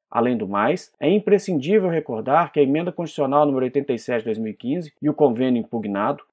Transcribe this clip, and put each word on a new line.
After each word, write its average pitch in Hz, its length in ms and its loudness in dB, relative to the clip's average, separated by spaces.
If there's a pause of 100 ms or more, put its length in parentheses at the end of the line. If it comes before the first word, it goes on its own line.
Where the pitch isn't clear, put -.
(100)
Além 120 260 0
do 104 120 -4
mais, 110 500 0
é 143 100 0
imprescindível 190 800 2
recordar 147 640 0
que - 80 -2
a 147 40 6
emenda 156 280 0
constitucional 147 560 0
número 131 180 0
oitenta 135 280 -2
e 117 80 -2
sete 120 180 -4
de 110 60 -4
dois 110 140 -4
mil 110 120 -4
e 101 60 -12
quinze 151 440 -6
e 143 80 0
o 147 60 0
convênio 127 460 2
impugnado, 107 720 -4